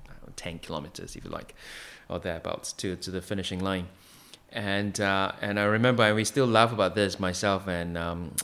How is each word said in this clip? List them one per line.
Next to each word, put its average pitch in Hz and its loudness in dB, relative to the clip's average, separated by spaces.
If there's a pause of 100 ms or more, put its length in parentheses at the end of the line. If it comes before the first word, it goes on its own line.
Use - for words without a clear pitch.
I - -16
don't - -18
know, - -14
ten 85 -10
kilometers, - -10
if - -14
you - -12
like, - -10 (560)
or 87 -4
thereabouts - -6
to, 92 -4
to 90 -8
the 92 -6
finishing 95 -4
line, 92 -2 (680)
and, 101 -2
uh, 98 2 (100)
and 104 0
I 104 4
remember, 113 6
and 107 6
we 107 4
still 131 2
laugh 113 6
about 95 4
this, 98 2
myself 98 0
and, 87 -2
um, 85 -4 (120)